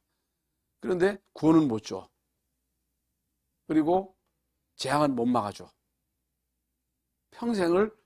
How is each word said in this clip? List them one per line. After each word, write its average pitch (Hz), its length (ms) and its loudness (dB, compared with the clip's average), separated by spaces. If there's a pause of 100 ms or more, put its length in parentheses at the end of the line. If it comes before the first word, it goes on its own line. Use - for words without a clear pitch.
(800)
그런데 185 380 -2 (160)
구원은 160 340 4
못 110 160 -4
줘. 95 260 -12 (1600)
그리고 170 500 0 (600)
재앙은 139 380 0
못 117 100 -2
막아줘. 104 440 -4 (1600)
평생을 202 640 0 (120)